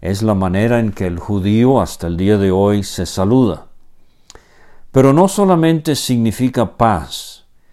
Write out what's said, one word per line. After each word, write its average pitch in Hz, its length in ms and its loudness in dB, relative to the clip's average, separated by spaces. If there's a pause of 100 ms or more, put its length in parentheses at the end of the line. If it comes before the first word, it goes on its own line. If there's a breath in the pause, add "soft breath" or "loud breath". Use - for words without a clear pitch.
es 98 220 -4
la 110 120 0
manera 98 440 0
en 110 140 -2
que 98 140 -6
el 87 120 -6
judío 104 600 0
hasta 90 260 -6
el 85 100 -4
día 98 200 2
de 98 140 2
hoy 101 320 2
se 95 240 -8
saluda. 101 600 0 (1300 soft breath)
Pero 135 200 4
no 180 160 4
solamente 165 640 0
significa 120 800 -2
paz, - 720 -4 (260)